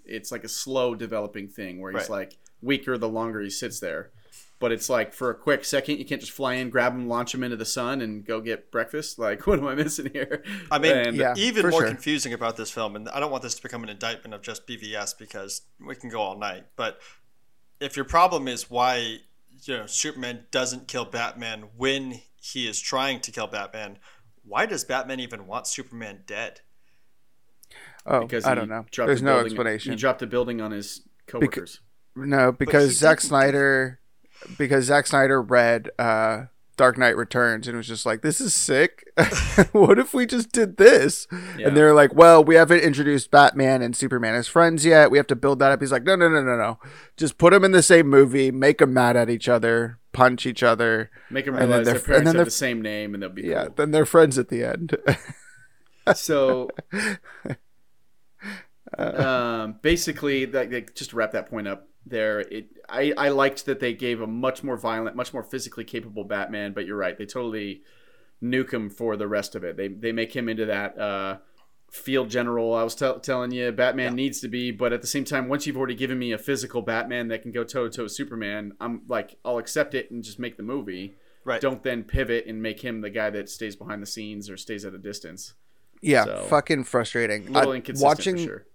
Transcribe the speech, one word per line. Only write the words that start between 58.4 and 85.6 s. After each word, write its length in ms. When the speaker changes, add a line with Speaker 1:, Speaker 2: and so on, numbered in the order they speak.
Speaker 3:
Uh. 680
Speaker 1:
um, 180
basically, 640
that, 260
that, 240
just 160
to 60
wrap 160
that 180
point 160
up 220
there, 340
it, 260
I, 300
I 120
liked 360
that 140
they 120
gave 280
a 80
much 340
more 140
violent, 400
much 160
more 100
physically 400
capable 400
Batman, 500
but 140
you're 100
right, 220
they 80
totally 560
nuke 320
him 160
for 280
the 100
rest 300
of 80
it. 120
They, 120
they 240
make 220
him 140
into 180
that, 300
uh, 420
field 400
general 440
I 100
was 100
tell-, 240
telling 320
you 220
Batman 400
Speaker 2:
Yeah. 100
Speaker 1:
needs 200
to 60
be, 220
but 220
at 80
the 80
same 160
time, 240
once 180
you've 100
already 200
given 240
me 100
a 80
physical 440
Batman 460
that 140
can 80
go 140
toe-to-toe 400
with 80
Superman, 680
I'm 280
like, 360
I'll 140
accept 360
it 180
and 100
just 160
make 180
the 60
movie. 540
Speaker 2:
Right. 160
Speaker 1:
Don't 220
then 220
pivot 420
and 160
make 180
him 200
the 100
guy 200
that 200
stays 240
behind 260
the 60
scenes 420
or 80
stays 280
at 100
a 40
distance. 560